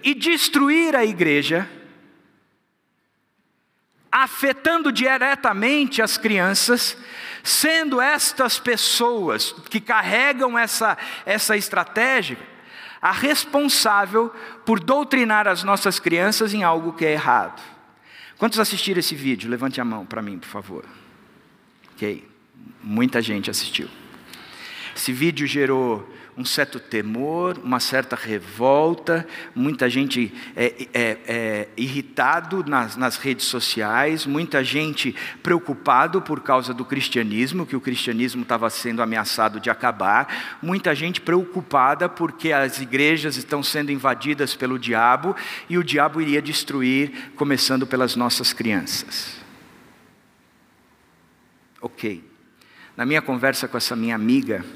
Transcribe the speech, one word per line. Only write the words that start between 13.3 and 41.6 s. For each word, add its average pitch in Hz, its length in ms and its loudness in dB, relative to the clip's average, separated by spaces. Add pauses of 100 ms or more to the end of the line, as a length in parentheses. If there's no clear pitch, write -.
por 226 160 4
doutrinar 240 680 2
as 175 160 2
nossas 196 340 2
crianças 202 560 2
em 208 80 0
algo 165 300 2
que 165 120 -4
é 156 80 4
errado. 123 480 0 (800)
Quantos 220 200 0
assistiram 196 420 0
esse 165 140 -2
vídeo? 123 360 -2
Levante 127 300 -4
a 120 40 -2
mão 110 220 -6
pra 110 160 -8
mim, 101 160 -8
por - 100 -16
favor. 98 360 -12 (1080)
Ok, 104 340 -6 (560)
muita 117 380 0
gente 107 300 -4
assistiu. - 380 -4 (1040)
Esse - 180 -4
vídeo 147 320 0
gerou 131 640 2 (280)
um 127 80 -8
certo 135 360 -2
temor, 139 840 -2
uma 127 160 0
certa 127 380 -2
revolta, 139 1080 0 (280)
muita 131 340 0
gente, 123 440 0 (240)
é, 120 360 -2
é, 113 340 0
é, 110 500 -4
irritado 143 880 -2
nas, 123 320 0
nas 127 200 -2
redes 135 300 -4
sociais, 127 800 0
muita 143 380 0
gente 143 500 -2 (280)
preocupado 165 800 2
por 151 200 -6
causa 131 340 0
do 123 100 -6
cristianismo, 127 840 -2
que 135 100 -4
o 123 40 -2
cristianismo 120 640 -2
tava 117 240 0
sendo 117 340 -4
ameaçado 110 580 0
de 110 100 -2
acabar, 110 880 0
muita 175 340 -2
gente 165 260 -4
preocupada 170 880 2